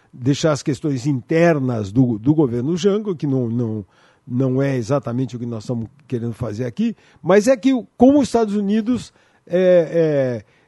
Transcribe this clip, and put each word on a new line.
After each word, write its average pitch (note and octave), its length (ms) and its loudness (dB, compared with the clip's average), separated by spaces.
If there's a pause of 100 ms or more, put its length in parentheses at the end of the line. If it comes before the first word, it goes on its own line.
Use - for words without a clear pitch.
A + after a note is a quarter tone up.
(120)
deixar C#3 420 -2
as C3+ 100 -6
questões C#3 420 -4
internas C3+ 840 0
do, A#2+ 260 2
do A#2+ 160 2
governo C#3 420 0
Jango, G3+ 400 0
que D3 120 -6
não, C3 200 0
não, A2+ 380 -4 (420)
não B2+ 320 -2
é C#3 160 -2
exatamente B2 600 -4
o A#2+ 40 -10
que A#2+ 60 -10
nós A#2 200 -10
estamos A#2 220 -6 (200)
querendo A#2 260 -6
fazer A2 320 -8
aqui, G#3 300 -4 (260)
mas F#3+ 260 4
é C4 80 4
que C4+ 200 2
o, A3+ 100 -4 (100)
como C4+ 240 6
os B3+ 100 0
Estados A3 260 0
Unidos, G#3 580 -2 (320)
é, D#3+ 960 2 (240)